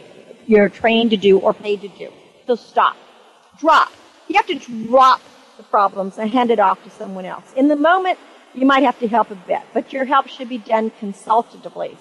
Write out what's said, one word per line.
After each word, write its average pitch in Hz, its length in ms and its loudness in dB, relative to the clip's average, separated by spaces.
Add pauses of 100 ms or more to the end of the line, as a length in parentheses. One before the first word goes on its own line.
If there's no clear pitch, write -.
(460)
you're 208 240 4
trained 226 400 0
to 214 80 0
do 190 200 4
or 208 140 0
paid 208 300 -6
to 202 60 -16
do. - 220 -16 (360)
So 247 80 0
stop. - 420 -2 (640)
Drop. 294 340 2 (360)
You 349 80 -2
have 427 100 0
to 359 80 -6
drop 247 680 2 (380)
the 220 40 -20
problems 196 540 -2
and 220 140 -6
hand 240 200 0
it 220 80 2
off 190 260 0
to 196 60 -20
someone 190 360 -14
else. 170 180 -14 (100)
In 269 140 2
the 302 80 2
moment, 349 420 0 (360)
you 262 100 -4
might 277 180 4
have 247 180 0
to 240 80 -4
help 214 220 0
a 214 40 -14
bit, 180 260 -6 (140)
but - 180 -6
your 269 140 -6
help 269 220 0
should 254 200 -14
be 247 100 -10
done 220 320 -2 (100)
consultatively 196 1000 -6